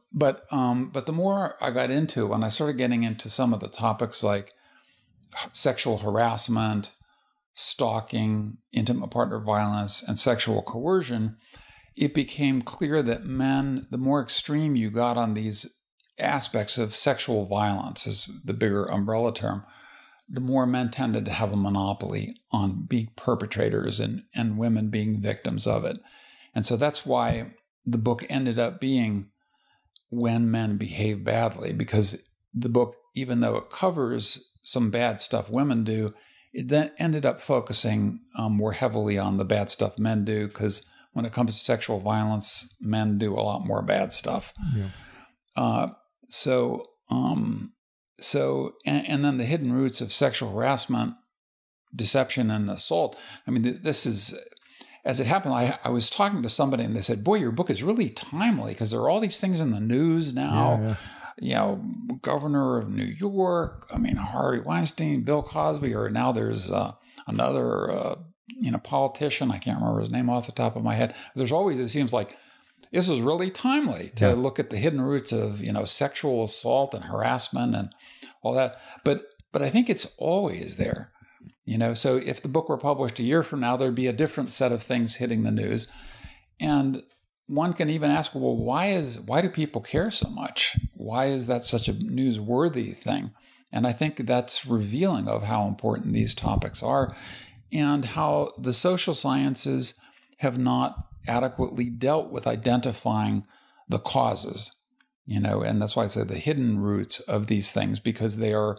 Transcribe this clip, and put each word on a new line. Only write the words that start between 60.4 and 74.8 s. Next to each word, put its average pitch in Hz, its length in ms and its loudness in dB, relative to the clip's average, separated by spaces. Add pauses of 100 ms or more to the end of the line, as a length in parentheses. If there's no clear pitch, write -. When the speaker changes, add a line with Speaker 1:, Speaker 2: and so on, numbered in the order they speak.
Speaker 2:
Yeah, 107 80 0
yeah. 107 80 0 (440)
Speaker 1:
You 127 140 -2
know, 107 640 -2
governor 139 580 0
of 104 120 -4
New 101 140 -2
York, 175 880 -2
I - 40 -2
mean, - 180 2
Harvey 127 440 -2
Weinstein, 156 640 0
Bill 143 180 2
Cosby, 147 520 0
or 107 160 -2
now 120 220 2
there's, 110 380 -2
uh, 98 220 0 (360)
another, 120 640 0
uh, - 240 -2 (440)
you 156 120 -2
know, 120 60 -2
politician. 135 760 0
I 95 60 -6
can't 113 200 -4
remember 113 220 0
his 110 100 -2
name 120 180 0
off 120 180 0
the - 60 -12
top 117 220 -2
of 117 80 -4
my 113 140 0
head. 113 180 0 (220)
There's 127 160 0
always, 170 260 2
it 123 120 -2
seems 135 220 2
like 107 240 -2 (540)
this 180 180 2
is 143 120 2
really 175 320 2
timely 247 640 0
to 110 120 6
Speaker 2:
Yeah. 123 60 8
Speaker 1:
look 127 240 0
at - 120 -2
the 107 80 -4
hidden 143 220 2